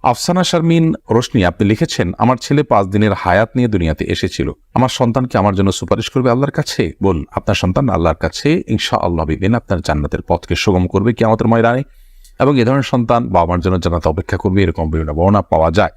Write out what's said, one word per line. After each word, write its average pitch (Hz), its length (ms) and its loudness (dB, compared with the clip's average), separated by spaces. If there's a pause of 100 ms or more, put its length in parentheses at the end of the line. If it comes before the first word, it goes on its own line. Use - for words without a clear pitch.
আফসানা 175 420 0
শারমিন 165 420 2 (240)
রোশনি 117 340 2
আপনি 87 240 0
লিখেছেন, 110 380 0 (120)
আমার 120 180 2
ছেলে 143 260 0
পাঁচ 107 240 2
দিনের 104 260 2
হায়াত 95 420 0
নিয়ে 123 140 0
দুনিয়াতে 85 360 0
এসেছিল, 87 440 -4 (260)
আমার 127 140 2
সন্তান 123 380 0
কি - 120 -10
আমার 101 160 0
জন্য 98 180 2
সুপারিশ 101 380 -4
করবে 127 200 0
আল্লাহর 131 280 -2
কাছে? - 240 -4 (200)
বলুন, 87 300 0
আপনার - 240 -2
সন্তান 92 320 0
আল্লাহর 82 360 0
কাছে - 240 -4 (200)
ইনশাআল্লাহ 90 580 -2
বিদিন 90 280 -2
আপনার 95 260 -2
জান্নাতের 73 420 -4
পথকে - 320 -2
সুগম 90 320 2
করবে 98 260 0
কিয়ামতের 110 360 0
ময়দানে, 117 340 2 (580)
এবং 139 180 4
এ 117 60 2
ধরনের 131 280 0
সন্তান 120 360 2
বাবা 101 180 2
মার 90 140 0
জন্য 92 200 0
জান্নাতে 82 280 -2
অপেক্ষা 87 280 -2
করবে, 95 260 0
এরকম 82 280 -2
বিভিন্ন 78 220 -4
বর্ণনা 95 300 2
পাওয়া 80 280 2
যায়। 85 260 0